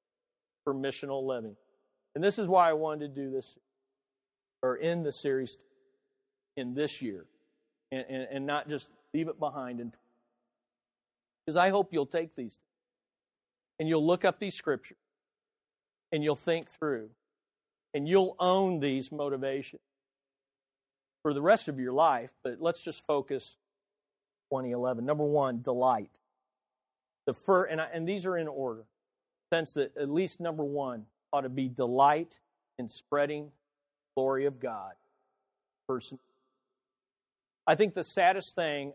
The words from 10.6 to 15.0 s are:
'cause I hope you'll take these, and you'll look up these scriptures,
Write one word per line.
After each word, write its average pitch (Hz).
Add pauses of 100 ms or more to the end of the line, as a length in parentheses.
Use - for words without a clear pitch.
'cause 156
I 180
hope 196
you'll 143
take 165
these, 117 (1200)
and 156
you'll 160
look 175
up 180
these 196
scriptures, - (1120)